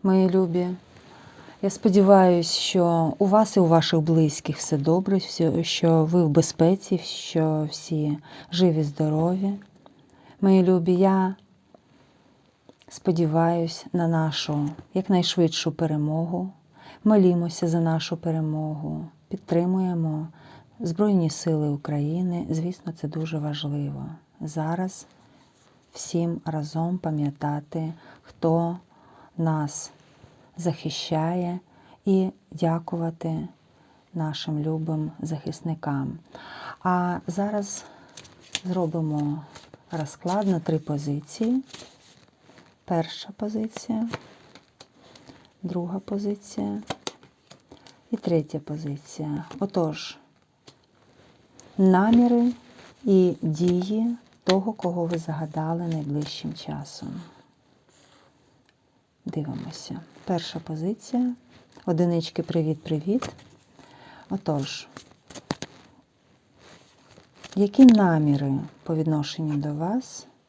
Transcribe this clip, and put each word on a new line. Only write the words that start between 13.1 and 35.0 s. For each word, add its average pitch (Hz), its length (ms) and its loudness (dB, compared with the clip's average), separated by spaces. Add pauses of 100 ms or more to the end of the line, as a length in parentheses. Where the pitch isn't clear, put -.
на 170 160 2
нашу 151 600 0 (260)
якнайшвидшу 175 800 2
перемогу. 165 760 -2 (540)
Молімося 175 640 4
за 170 120 2
нашу 165 360 0
перемогу, 156 880 -4 (220)
підтримуємо 170 1000 0 (520)
Збройні 180 500 2
Сили 151 380 -2
України. 151 840 -2
Звісно, 165 500 -4
це 147 80 -6
дуже 160 300 -6
важливо. 147 680 -6 (340)
Зараз 165 680 -6 (840)
всім 170 520 -4
разом 160 540 -4
пам'ятати, 147 920 -6 (300)
хто 170 560 -2 (600)
нас 156 520 -2 (680)
захищає, 170 1040 -4 (440)
і 190 260 2 (200)
дякувати 165 960 -4 (680)
нашим 156 480 -4
любим 156 580 -4